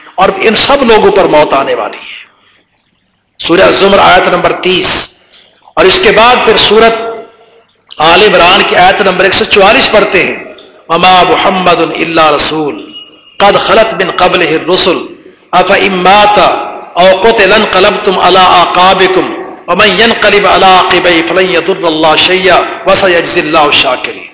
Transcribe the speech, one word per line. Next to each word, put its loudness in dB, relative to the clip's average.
اور 0
ان 2
سب 0
لوگوں 4
پر 2
موت 2
آنے -2
والی -8
ہے۔ -20
سورہ 0
زمر 2
آیت 2
نمبر 0
تیس۔ -4
اور 0
اس 2
کے 2
بعد 2
پھر 2
سورت 2
آل 2
عمران 2
کی -2
آیت 2
نمبر 0
ایک 0
سو 0
چوالیس 2
پڑھتے -2
ہیں، -8
"وما 2
محمد 0
الا 0
رسول -6
قد -2
خلت 0
من -4
قبلہ 0
الرسل -2
افان 0
مات 2
او 2
قتل 2
انقلبتم 0
علی 2
اعقابکم 0
ومن 0
ینقلب 0
علی 2
عقبیہ 2
فلن -2
یضر -4
اللہ 0
شیئا 2
وسیجزی 0
اللہ -2
الشاکرین۔" -2